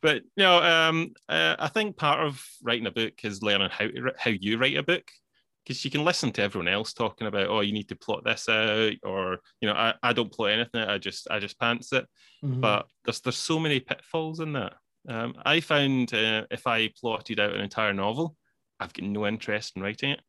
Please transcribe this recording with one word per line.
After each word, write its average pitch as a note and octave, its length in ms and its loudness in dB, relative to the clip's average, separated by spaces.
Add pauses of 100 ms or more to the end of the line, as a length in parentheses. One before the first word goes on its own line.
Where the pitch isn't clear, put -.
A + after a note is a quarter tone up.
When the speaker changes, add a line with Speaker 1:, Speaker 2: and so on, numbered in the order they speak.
Speaker 1:
But, D3+ 220 2 (140)
no, F3+ 260 8
um, E3 500 4 (140)
uh, D#3+ 320 2
I D#3 80 -2
think G#3+ 300 -2
part D3 280 2
of C#3 160 -6 (220)
writing A#2 240 0
a F#2 40 -2
book A2+ 220 -2 (100)
is G2+ 180 -6
learning G2+ 300 2
how G#2+ 160 -2
to B2 60 -6
wri-, B2+ 240 -4
how - 140 0
you G#2 260 -2
write C3+ 200 2
a D3 60 0
book, E3+ 260 -2 (580)
'cause - 160 -6
you C3+ 80 -4
can D3+ 140 0
listen E3 280 2
to A2 80 -2
everyone G2 260 -2
else G2+ 260 -2
talking A2+ 340 -4
about, G2 200 0
"Oh, G#2 140 0
you G#2 120 0
need G#2 160 -4
to - 60 -8
plot - 280 -6
this A2+ 260 -2
out," A2 440 2 (100)
or, F#2 360 -4 (220)
you A2 60 0
know, G#2 80 0
"I, A2+ 260 2
I A#2+ 120 2
don't A2+ 180 -2
plot G#2 200 0
anything, A#2 300 -2
I G2+ 160 -2
just, - 320 -8
I G#2+ 100 0
just G2+ 200 -10
pants A#2 340 -2
it." B2+ 140 0 (360)
Speaker 2:
Mm-hmm. B2+ 180 -2
Speaker 1:
But G#2+ 260 2 (160)
there's, - 180 -4
there's B2 160 -4
so D#3+ 220 -2
many D3+ 200 0
pitfalls D#3+ 600 -6
in D#3 140 -6
that. A2+ 200 -6 (340)
Um, A#2 260 -6 (120)
I D#3 140 4
found, C#3 540 2
uh, A2 380 2
if - 160 -6
I A2+ 220 2 (100)
plotted A2+ 400 -4
out G#2 140 2
an G2+ 80 -4
entire G2+ 320 0
novel, A2+ 420 -2 (440)
I've F#2+ 140 -8
got - 120 -8
no G#2 220 -2
interest G#2+ 480 -4
in F#2+ 60 -6
writing G#2+ 300 -2
it. - 180 -4